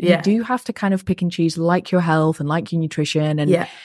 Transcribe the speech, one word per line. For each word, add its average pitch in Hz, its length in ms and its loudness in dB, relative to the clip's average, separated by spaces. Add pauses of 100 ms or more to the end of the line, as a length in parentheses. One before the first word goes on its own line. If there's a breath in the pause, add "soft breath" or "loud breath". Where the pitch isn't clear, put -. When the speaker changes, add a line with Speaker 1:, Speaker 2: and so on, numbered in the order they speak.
Speaker 1:
Yeah. 175 200 4
Speaker 2:
do 214 220 0
have 247 220 -4
to 233 80 -6
kind 196 200 -2
of 190 120 -2
pick - 160 -2
and 175 100 0
choose, 165 260 0
like 170 320 0
your 180 120 2
health 160 400 2
and 147 80 -2
like 160 240 -2
your 165 80 0
nutrition 151 580 -2
and 151 100 2
Speaker 1:
Yeah. 175 180 2 (180 loud breath)